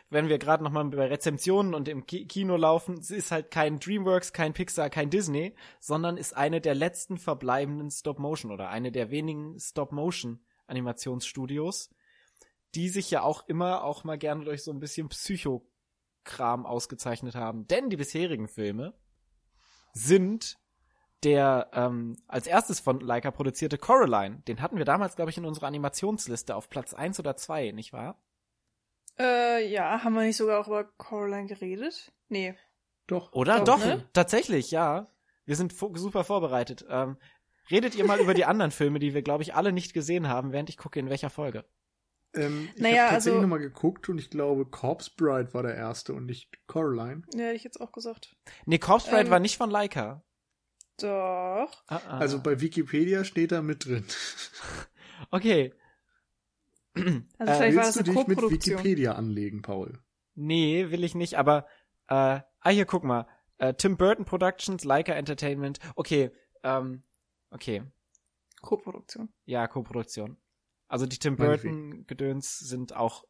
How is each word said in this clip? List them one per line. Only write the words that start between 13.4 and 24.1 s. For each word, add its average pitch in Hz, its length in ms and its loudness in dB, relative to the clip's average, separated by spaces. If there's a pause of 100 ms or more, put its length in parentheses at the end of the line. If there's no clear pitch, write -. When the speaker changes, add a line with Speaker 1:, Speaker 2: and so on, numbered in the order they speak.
Speaker 1:
immer 180 380 -2
auch 147 180 -6
mal 156 140 -6
gerne 151 280 -4
durch 147 180 -6
so 156 80 -10
ein 139 100 -8
bisschen 151 280 -8
Psychokram - 1600 -6
ausgezeichnet 120 720 -6
haben. 113 320 -6
Denn 254 220 0
die 190 80 -2
bisherigen 143 520 -4
Filme 110 440 -6 (1000)
sind 185 640 2 (640)
der, 139 500 4
ähm, 120 440 -2 (100)
als - 180 -6
erstes 180 340 2
von 135 200 0
Leica 120 320 -2
produzierte 143 460 -4
Coraline. 117 720 4